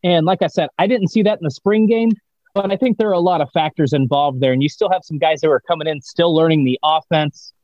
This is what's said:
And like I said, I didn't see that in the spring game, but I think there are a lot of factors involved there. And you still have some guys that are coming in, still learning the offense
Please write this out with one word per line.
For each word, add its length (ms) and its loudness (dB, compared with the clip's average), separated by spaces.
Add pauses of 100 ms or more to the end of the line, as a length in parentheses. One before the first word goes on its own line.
And 240 2
like 160 0
I 40 -2
said, 300 -2
I 80 0
didn't 220 0
see 160 0
that 160 0
in 40 -12
the 60 -2
spring 380 0
game, 240 2 (420)
but 180 -2
I 60 -2
think 220 0
there 100 0
are 40 0
a 60 0
lot 220 0
of 100 -4
factors 400 -2
involved 480 0
there. 140 2
And 80 0
you 80 0
still 220 -4
have 120 -2
some 140 -12
guys 240 0
that 80 0
are 120 2
coming 260 -4
in, 140 -6
still 340 -2
learning 280 2
the 200 0
offense 720 -2 (100)